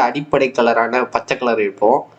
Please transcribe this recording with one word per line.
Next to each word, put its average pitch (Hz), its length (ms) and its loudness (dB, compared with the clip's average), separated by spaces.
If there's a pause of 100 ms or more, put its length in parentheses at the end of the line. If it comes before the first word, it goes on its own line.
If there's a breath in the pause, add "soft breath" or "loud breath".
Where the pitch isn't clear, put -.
அடிப்படை 139 420 -2 (100)
கலரான 117 440 2 (120)
பச்சை 120 260 -4
கலர் 110 260 0
இருப்போம், 110 340 2 (180 soft breath)